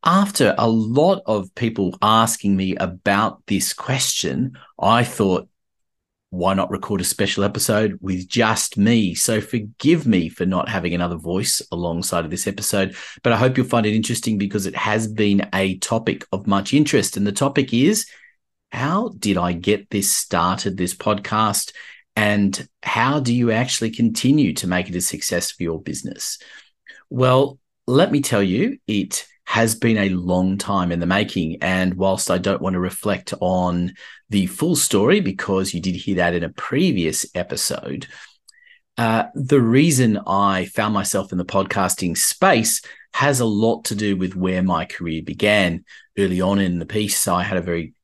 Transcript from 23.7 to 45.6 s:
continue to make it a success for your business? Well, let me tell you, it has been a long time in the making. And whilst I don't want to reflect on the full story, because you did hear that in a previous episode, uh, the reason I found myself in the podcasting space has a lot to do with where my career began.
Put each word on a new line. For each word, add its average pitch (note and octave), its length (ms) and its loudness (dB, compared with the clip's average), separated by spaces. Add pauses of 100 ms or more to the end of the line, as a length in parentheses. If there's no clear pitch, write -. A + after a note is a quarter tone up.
continue A#2+ 640 2
to - 140 -6
make F2+ 200 -2
it F#2 80 -8
a F2 60 -2
success - 500 -4
for - 120 -8
your E2 180 -4
business? - 580 -10 (680)
Well, C3 500 2 (280)
let C#3 220 4
me C#3+ 120 2
tell G#2+ 200 2
you, A2+ 360 0 (100)
it - 400 -2 (160)
has A2+ 320 0
been A2+ 220 2
a G2 100 2
long F#2 500 0
time F#2 360 -2
in E2+ 80 -2
the F2 40 -2
making. F2+ 560 0
And F#2 340 0
whilst F#2+ 360 0
I F2+ 60 2
don't F#2+ 240 -2
want F#2 140 -2
to F2+ 40 -2
reflect F#2 600 -4
on F2+ 540 0 (340)
the G2+ 160 0
full D#3 320 -2
story, B2 420 2
because F#2+ 540 -2
you F2+ 80 -4
did F2+ 160 -2
hear G2 180 -4
that F2 180 2
in E2+ 120 -2
a D#2 60 -6
previous B2 760 -2 (100)
episode, - 720 -6 (880)
uh, A2+ 360 2
the C#3+ 260 4
reason B2+ 680 4
I F#2+ 420 0
found G#2+ 260 -2
myself G2 400 -2
in F#2 40 -2
the F2+ 60 -2
podcasting F#2+ 720 -2
space - 640 2 (300)
has C#3+ 300 2
a A#2+ 40 2
lot A2 400 2
to G#2+ 100 -4
do G2+ 200 -2
with F#2 220 -4
where F#2 260 0
my E2+ 220 0
career D#2+ 360 -8
began. F2+ 600 0 (340)